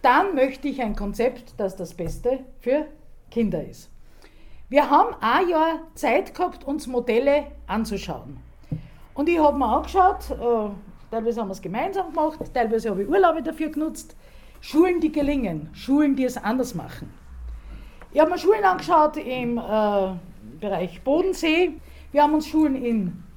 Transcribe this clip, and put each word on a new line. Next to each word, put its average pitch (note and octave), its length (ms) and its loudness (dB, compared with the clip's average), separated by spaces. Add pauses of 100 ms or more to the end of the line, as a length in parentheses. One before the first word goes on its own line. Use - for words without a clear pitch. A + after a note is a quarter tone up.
dann D#4 320 4
möchte C4+ 340 0
ich C#4 140 -6
ein A3 140 -4
Konzept, - 600 -4
das G3 200 -4
das F3 180 -10
Beste A#3+ 460 -4 (200)
für D4 260 0 (440)
Kinder F#3+ 340 -2
ist. - 260 -18 (760)
Wir C#4 200 4
haben F#4 320 4
ein C#4+ 280 2
Jahr D#4+ 320 2 (140)
Zeit D4 400 0
gehabt, - 300 -4
uns D4 220 -6
Modelle B3+ 600 2 (200)
anzuschauen. F3+ 720 -6 (760)
Und D4 140 0
ich E4+ 100 2
hab D4 180 6
mir C4+ 100 2
angeschaut, F4+ 640 2
äh, A3+ 400 0 (400)
teilweise A3+ 300 -2
haben G3+ 80 -2
wir's F#3 120 -8
gemeinsam E4 520 -4
gemacht, D4+ 260 0 (160)
teilweise A3+ 360 0
habe F#3+ 120 -2
ich G3+ 60 -4
Urlaube E4 340 4
dafür D#4+ 260 -4
genutzt, - 480 -6 (440)
Schulen, F4 400 4
die D#4 100 2
gelingen, B3+ 640 -2
Schulen, C#4 440 2
die C4 80 0
es B3 120 -2
anders A#3+ 380 -2
machen. - 380 -10 (1000)
Ich C#4+ 80 4
hab D#4+ 80 6
mir F4 100 -2
Schulen G#4 260 4
angeschaut D#4 520 4
im, B3 420 -4
äh, G3+ 560 0 (460)
Bereich F#3+ 420 -4
Bodensee, E4 680 2 (400)
wir C#4+ 100 6
haben D4 120 4
uns D4+ 120 0
Schulen D4+ 280 2
in A3+ 480 -2 (140)